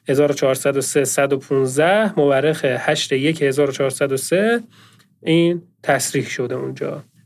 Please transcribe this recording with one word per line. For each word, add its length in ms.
هزار 220
و 40
چهارصد 420
و 40
سه، 240
صد 280
و 40
پونزده، 800
مورخ 460
هشت 480
یک 300
هزار 260
و 40
چهارصد 400
و 40
سه، 440
این 400
تصریح 460
شده 260
اونجا. 480